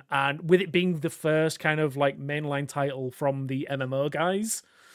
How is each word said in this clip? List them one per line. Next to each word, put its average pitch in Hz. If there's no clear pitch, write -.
and 143
with 180
it 170
being 175
the 160
first 156
kind 156
of, 143
like, 139
mainline 143
title 135
from 139
the 135
M 139
M 131
O 139
guys, 190